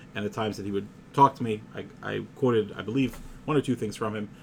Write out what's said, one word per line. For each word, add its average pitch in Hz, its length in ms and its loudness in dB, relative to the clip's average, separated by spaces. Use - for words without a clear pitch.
And 104 100 -2
the 101 40 -2
times 107 280 -2
that 98 80 -8
he 101 60 -4
would 101 160 0
talk 139 220 8
to 131 80 -6
me, 107 180 -2
I, 98 100 -8
I 104 200 -4
quoted, 113 420 2
I 98 40 -6
believe, 120 360 0
one 151 120 2
or 131 40 6
two 123 140 0
things 107 200 -4
from 107 200 -2
him 104 140 -6